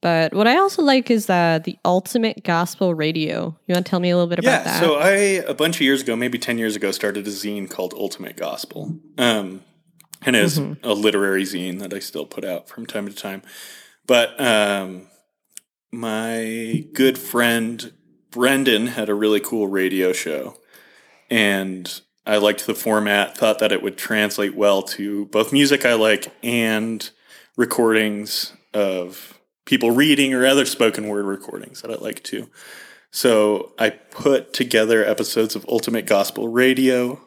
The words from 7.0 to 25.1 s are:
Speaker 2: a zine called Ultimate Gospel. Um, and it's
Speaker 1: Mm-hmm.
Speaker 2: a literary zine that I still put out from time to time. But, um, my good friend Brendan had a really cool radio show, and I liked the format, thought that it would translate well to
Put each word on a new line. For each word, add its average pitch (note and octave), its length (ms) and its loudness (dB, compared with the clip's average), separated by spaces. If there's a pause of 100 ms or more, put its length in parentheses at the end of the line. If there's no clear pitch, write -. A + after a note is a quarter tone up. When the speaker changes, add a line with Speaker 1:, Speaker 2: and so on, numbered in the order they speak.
Speaker 2:
a - 20 -8
zine G2+ 400 -8
called F#2 240 -8
Ultimate - 420 -10
Gospel. - 640 -10 (180)
Um, G#2 460 0 (600)
and B3 100 2
it's D#3 240 2
Speaker 1:
Mm-hmm. C#3+ 260 -8
Speaker 2:
a A2+ 80 0
literary G2+ 500 2
zine F#2 360 -6
that G2 140 -12
I G2+ 60 -8
still D#2 260 -10
put - 180 -12
out F#2 240 -8
from A2+ 180 -16
time G#2 220 -8
to G2 80 -12
time. G2 260 -10 (640)
But, A#2+ 360 4
um, G2+ 680 0 (840)
my A2+ 1000 -6
good C3 240 4
friend A#2 760 0 (380)
Brendan B2 560 4
had A#2+ 200 -4
a G#2+ 80 0
really G#2 240 2
cool G#2 280 -2
radio F#2+ 460 0
show, D2 440 -6 (720)
and F#2+ 720 -2 (240)
I G#2+ 120 2
liked G#2 300 2
the G#2+ 80 -2
format, G#2 600 0
thought A2 220 2
that G#2+ 120 2
it G2 100 -2
would G2 160 -6
translate G#2 580 -2
well G2+ 280 2
to G2+ 440 -6